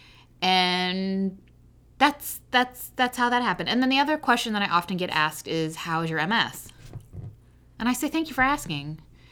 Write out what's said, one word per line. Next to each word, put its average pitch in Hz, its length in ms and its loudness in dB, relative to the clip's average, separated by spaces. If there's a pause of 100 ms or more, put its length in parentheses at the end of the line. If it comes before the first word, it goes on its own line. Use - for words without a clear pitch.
(420)
And 185 960 2 (640)
that's, - 420 0 (100)
that's, 247 440 0
that's 247 220 0
how 240 120 2
that 247 140 2
happened. 180 260 -2
And 233 120 2
then 262 80 2
the 269 100 4
other 294 180 2
question 285 360 2
that 208 80 0
I 202 60 0
often 175 300 0
get 175 140 -2
asked 156 360 0
is, 160 300 -2
"How 165 240 -2
is 165 80 0
your 160 100 -2
M 160 120 0
S?" 175 380 0 (1120)
And 220 80 0
I 254 60 2
say, 294 160 -2
"Thank 320 200 -2
you 254 60 -8
for 262 60 2
asking. 156 580 -2 (320)